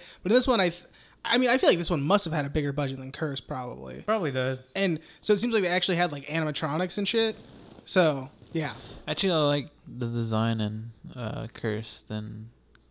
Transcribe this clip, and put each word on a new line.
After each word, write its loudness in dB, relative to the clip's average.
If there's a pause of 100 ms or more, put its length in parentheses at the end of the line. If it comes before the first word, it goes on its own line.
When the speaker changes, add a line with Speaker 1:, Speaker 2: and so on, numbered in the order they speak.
(220)
Speaker 1:
But 0
in 8
this 4
one, 4
I 4
th-, -6 (420)
I 2
mean, 4
I 6
feel 6
like 6
this -2
one 2
must 4
have -4
had 0
a -6
bigger 0
budget -2
than -10
Curse, -6
probably. -8
Speaker 2:
Probably 0
did. -2 (160)
Speaker 1:
And 0 (220)
so 2
it 4
seems 0
like 4
they 0
actually 2
had, 2
like, -10
animatronics -2
and -2
shit. 0 (500)
So, 2 (240)
yeah. -2 (340)
Speaker 3:
Actually, 0
I 2
like 2 (180)
the -4
design 0
in, -4 (240)
uh, -6
Curse -6
than -8 (420)